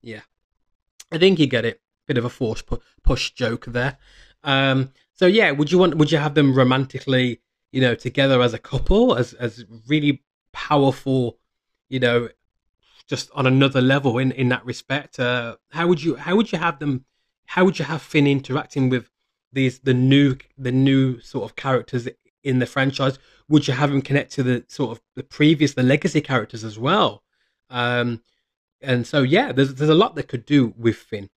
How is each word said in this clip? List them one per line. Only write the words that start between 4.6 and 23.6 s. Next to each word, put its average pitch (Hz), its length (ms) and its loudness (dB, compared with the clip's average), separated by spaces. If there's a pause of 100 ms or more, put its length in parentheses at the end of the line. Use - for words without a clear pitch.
so, - 140 2
yeah, 190 240 4
would 147 200 -2
you 180 80 4
want, 180 180 4
would 151 140 2
you 160 80 0
have 147 160 -4
them 143 200 4
romantically, 127 880 0 (300)
you 131 100 0
know, 123 120 2
together 135 460 0
as 120 140 2
a 110 40 -10
couple, 202 560 2
as, 123 200 -4
as 117 320 -10 (200)
really 147 360 0 (300)
powerful, 135 840 -2 (520)
you 131 100 -4
know, 120 300 0 (760)
just - 280 -10
on 135 120 0
another 135 360 2
level 135 340 0
in, 131 160 -2
in 127 160 -2
that 123 160 -2
respect? 135 560 -10
Uh, 120 360 -4 (140)
how 165 160 -4
would 170 160 0
you, 160 120 -4
how 175 220 -4
would 214 140 0
you 175 80 -6
have 160 200 -4
them, 139 260 -4 (400)
how 185 220 0
would 190 120 0
you 160 60 -2
have 147 160 -8
Finn 143 260 0
interacting 139 640 -2
with 127 220 -2 (420)
these, 127 280 -2
the 131 120 0
new, 135 460 4 (180)
the 127 160 -6
new 135 480 2
sort - 240 -10
of - 120 -16
characters 123 520 -4 (340)
in 131 160 0
the 123 80 0
franchise? 135 520 -2 (320)
Would 147 160 4